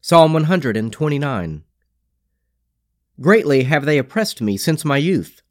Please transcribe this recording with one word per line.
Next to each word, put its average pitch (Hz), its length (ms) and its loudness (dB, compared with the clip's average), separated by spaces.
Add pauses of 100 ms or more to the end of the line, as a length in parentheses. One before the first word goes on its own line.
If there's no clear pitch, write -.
Psalm 160 300 4
one 160 120 0
hundred 147 300 0
and 110 160 -4
twenty-nine. 131 720 -4 (1600)
Greatly 143 440 2
have 143 200 -2
they 147 140 0
oppressed 202 420 -6
me 101 160 -2
since 160 260 -2
my 139 140 0
youth. 147 540 -2